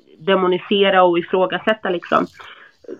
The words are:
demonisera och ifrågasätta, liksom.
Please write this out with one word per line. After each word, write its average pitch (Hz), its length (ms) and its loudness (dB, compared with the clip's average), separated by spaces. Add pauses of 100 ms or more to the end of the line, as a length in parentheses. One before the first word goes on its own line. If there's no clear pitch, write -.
(180)
demonisera 190 840 2
och 175 160 2
ifrågasätta, 185 720 -2
liksom. - 360 -2 (720)